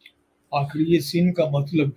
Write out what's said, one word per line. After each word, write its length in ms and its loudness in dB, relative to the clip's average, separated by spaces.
आखिर 220 -2
ये 200 2
सीन 300 0
का 180 0
मतलब 480 0